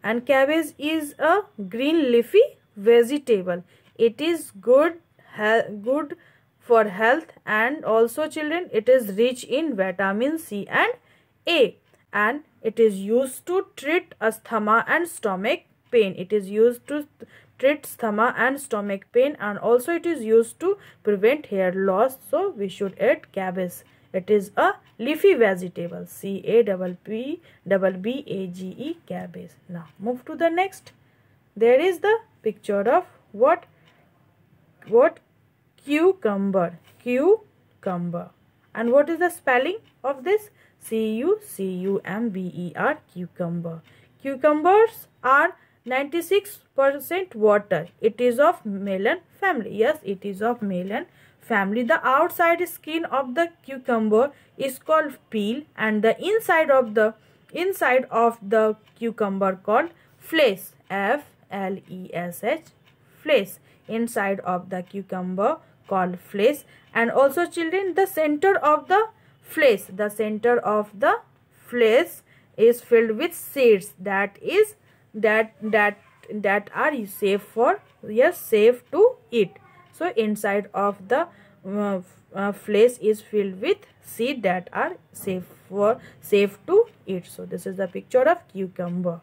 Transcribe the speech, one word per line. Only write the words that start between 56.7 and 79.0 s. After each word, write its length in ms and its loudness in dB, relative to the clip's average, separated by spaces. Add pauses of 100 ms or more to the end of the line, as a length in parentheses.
the, 220 2 (360)
inside 600 0
of 260 0 (100)
the 300 2 (180)
cucumber 600 -4
called 340 0 (300)
flesh, 400 0 (300)
F 340 -2 (260)
L 280 -6 (120)
E 240 -16
S 300 -8
H, 220 -4 (580)
flesh. 300 2 (340)
Inside 540 -4
of 280 -6
the 140 -8
cucumber 760 -4 (300)
called 320 -2
flesh. 380 0 (360)
And 160 0
also 380 2
children, 480 -4
the 100 4
center 520 0
of 300 2
the 200 2 (340)
flesh, 480 2
the 200 -6
center 500 0
of 380 -2
the 240 0 (440)
flesh 560 2 (340)
is 260 4
filled 360 2
with 160 -4
seeds 680 2
that 420 -2
is, 340 0 (400)
that, 460 0
that, 360 0 (340)
that 420 -2
are 200 -2 (140)
safe 340 -2
for, 400 -2 (260)
yes, 320 2
safe 520 2
to 240 4 (160)